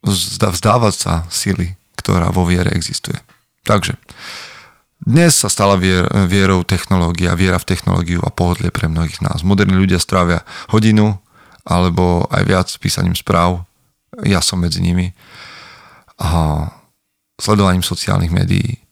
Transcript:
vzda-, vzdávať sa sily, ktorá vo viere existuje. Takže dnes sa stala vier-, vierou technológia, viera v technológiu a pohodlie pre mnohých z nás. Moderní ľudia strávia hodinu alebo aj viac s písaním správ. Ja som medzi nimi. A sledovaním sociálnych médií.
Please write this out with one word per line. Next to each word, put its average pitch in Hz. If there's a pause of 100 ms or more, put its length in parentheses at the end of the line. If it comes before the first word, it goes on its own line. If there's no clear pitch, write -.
vzda-, 98
vzdávať 107
sa - (180)
sily, 90 (160)
ktorá 87
vo 90
viere 87
existuje. - (440)
Takže - (1080)
dnes 156
sa -
stala 98
vier-, 92 (160)
vierou 95
technológia, 87
viera 92
v -
technológiu 87
a -
pohodlie 87
pre -
mnohých 80
z -
nás. 82
Moderní 98
ľudia 92
strávia 87 (280)
hodinu 107 (440)
alebo 87
aj 95
viac 92
s -
písaním 90
správ. 87 (640)
Ja 92
som 90
medzi 87
nimi. 90 (1040)
A 78 (720)
sledovaním 98
sociálnych 90
médií. 92